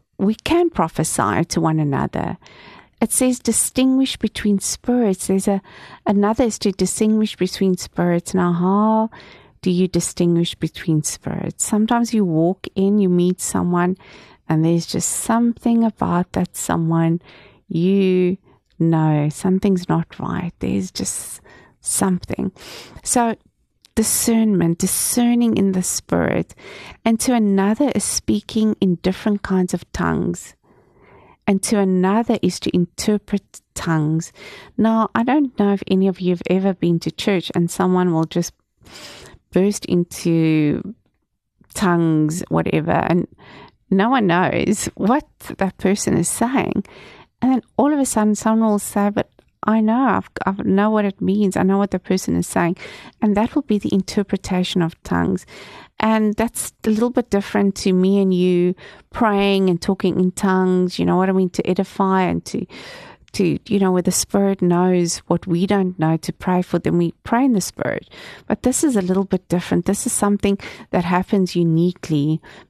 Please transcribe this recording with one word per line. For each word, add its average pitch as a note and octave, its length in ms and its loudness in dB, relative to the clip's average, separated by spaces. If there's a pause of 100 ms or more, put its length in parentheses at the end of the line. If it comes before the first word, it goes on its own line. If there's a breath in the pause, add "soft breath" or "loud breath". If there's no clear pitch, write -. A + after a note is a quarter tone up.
(200)
we G#3 160 0
can E4+ 340 0
prophesy D#3 760 -2
to - 140 -4
one D#3+ 200 2
another. C#3 580 -2 (640 loud breath)
It A#3 100 -2
says, B3+ 280 0
"Distinguish C4 760 0
between G#3 420 -2
spirits." A#3 680 -2
There's F#3+ 200 0
a, G3 140 0 (440 loud breath)
another G#3 400 2
is A3 140 -2
to G3+ 120 0
distinguish G#3+ 640 0
between F#3 400 0
spirits. F3 580 -2
Now, F3+ 200 2
how G#3+ 560 2 (520 loud breath)
do F#3 100 0
you F3+ 160 2
distinguish E3+ 680 0
between D#3 480 -2
spirits? - 640 -6
Sometimes A3+ 480 0
you G#3+ 100 2
walk E3+ 520 0
in, G3 240 2
you F#3+ 100 2
meet F3+ 320 2
someone, F3 560 -2 (500 loud breath)
and D#3+ 160 2
there's E3 220 2
just - 240 -4
something A#3 720 0
about F3+ 500 0
that F3+ 220 -2
someone, E3 680 0 (460 loud breath)
you F#3 680 2 (400 soft breath)
know, D#3 520 2
something's F#3+ 580 0
not E3 320 -2
right. F3 400 -6
There's F#3+ 320 -4
just - 500 -10 (380 loud breath)
something. - 720 -4 (520 loud breath)
So A#3 320 0 (600)
discernment, G#3+ 840 2
discerning A#3+ 800 0
in G3 160 2
the F#3 100 -2
spirit. - 720 -2 (500 loud breath)
And A3+ 160 2
to B3+ 120 0
another G#3+ 600 2
is G3+ 80 -2
speaking - 800 -2
in F#3 140 2
different G3 480 -4
kinds F#3 300 0
of - 180 -8
tongues. F3 640 -4 (880 soft breath)
And G3 180 0
to G#3+ 160 0
another F#3+ 600 2
is - 200 0
to - 140 -4
interpret - 840 -2 (140)
tongues. D#3+ 560 -2 (460 loud breath)
Now, A3+ 380 2
I A3+ 80 0
don't C4+ 360 0
know G3+ 140 2
if G3 140 -2
any F#3+ 200 2
of F#3 120 -2
you F3+ 120 0
have F3 180 -2
ever F#3+ 240 2
been E3+ 260 2
to - 120 -4
church - 420 -2
and E3+ 160 0
someone F3+ 440 0
will D#3+ 120 0
just - 280 -4 (960 loud breath)
burst G3 340 0
into D#3+ 1080 0 (800)
tongues, E3 760 2
whatever, E3 420 -2
and - 360 0 (640 loud breath)
no G3 180 2
one B3 160 2
knows F3 680 0
what B3+ 320 0 (300)
that F#3 200 -4
person - 400 0
is E3+ 120 0
saying. A#3 540 -2 (580 loud breath)
And B3+ 100 2
then B3 100 2 (160)
all C#4+ 160 4
of D4 60 0
a C4+ 60 2
sudden, G#3+ 300 2
someone A3 340 2
will G#3 100 2
say, G3+ 320 0
"But G#3 180 -4 (360)
I A3 160 2
know, A3+ 240 2
I've, F#3+ 240 0 (160)
I G3 180 0
know G3+ 260 2
what G#3+ 160 2
it G3 160 -4
means. F#3+ 340 0
I E3+ 80 2
know G3 140 4
what G3+ 140 0
the F#3 80 -2
person - 360 -2
is F3 120 -2
saying." F3 300 -2 (440 loud breath)
And G#3 160 2
that A3 160 0
will D4 80 0
be G#3+ 160 -2
the G3+ 160 -2
interpretation F#3+ 880 -2
of E3 220 -4
tongues. - 420 -2 (540 loud breath)
And G#3+ 360 2
that's - 380 -4 (100)
a A3+ 60 0
little A3 220 0
bit B3 180 -2
different G3 460 0
to F#3+ 180 0
me F#3+ 260 4
and F#3+ 140 2
you F3+ 400 2 (380 loud breath)
praying G3+ 580 2
and E3+ 100 0
talking F#3+ 400 -2
in F#3 120 2
tongues, F#3 680 0
you F3+ 80 0
know F3 100 2
what F#3+ 140 2
I F#3+ 40 0
mean, F#3 180 2
to - 180 -4
edify F#3+ 540 0
and E3+ 220 -2
to, - 200 -6 (680 loud breath)
to, E3+ 240 0 (100)
you G3+ 120 0
know, F#3+ 120 2
where F3+ 100 2
the F3+ 100 0
Spirit G3 500 0
knows F3 680 2
what F3 200 -6
we F3 180 0
don't F#3+ 320 -2
know D#3+ 200 0
to - 160 -8
pray F3+ 280 -2
for, F3 160 -4
then E3+ 200 0
we E3+ 160 0 (100)
pray A#3+ 220 0
in C4 80 2
the G3 80 0
Spirit. - 480 -6 (380 loud breath)
But - 160 -4
this B3+ 200 0
is C4+ 140 2
a G3 40 2
little F#3 220 0
bit F#3 240 -4
different. F3 380 -2
This G3+ 200 -2
is A#3+ 60 -2
something G3+ 460 0 (320 loud breath)
that F3 160 -2
happens F#3 500 0
uniquely, D#3+ 840 0 (280 loud breath)